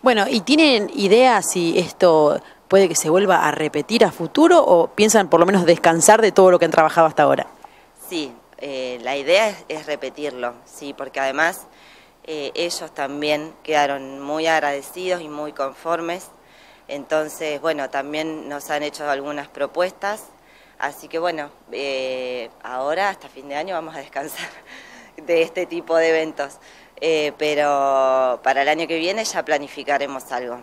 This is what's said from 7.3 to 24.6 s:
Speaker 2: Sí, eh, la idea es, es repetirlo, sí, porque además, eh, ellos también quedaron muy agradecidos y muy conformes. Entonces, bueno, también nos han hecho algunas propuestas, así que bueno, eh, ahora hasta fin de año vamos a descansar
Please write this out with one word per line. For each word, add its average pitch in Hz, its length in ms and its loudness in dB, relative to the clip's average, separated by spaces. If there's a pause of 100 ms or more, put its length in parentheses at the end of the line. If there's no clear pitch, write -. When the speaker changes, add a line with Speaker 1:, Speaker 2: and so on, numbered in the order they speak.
Speaker 2:
Sí, 151 240 -8 (260)
eh, 131 440 -10
la 127 140 -4
idea 180 340 2
es, 180 180 -14
es 151 180 -10
repetirlo, 131 680 -8 (100)
sí, 143 300 -14
porque 139 260 -10
además, 147 460 -2 (580)
eh, 151 300 -10
ellos 170 400 -6
también 147 580 -6 (100)
quedaron 139 580 -2
muy 151 260 -6
agradecidos 160 760 -2
y 151 80 -14
muy 151 240 -10
conformes. 165 760 -6 (600)
Entonces, 151 720 -6
bueno, 147 300 -4
también 151 580 -8
nos 143 220 -12
han 147 120 -4
hecho 147 280 -8
algunas 143 380 -6
propuestas, 180 760 -6 (560)
así 143 300 -10
que 165 100 -6
bueno, 156 320 -4 (220)
eh, 127 760 -6 (140)
ahora 147 480 -4
hasta 190 180 -14
fin 139 200 -20
de 139 80 -8
año 180 180 -8
vamos 160 220 -10
a - 20 -12
descansar 139 500 -12 (340)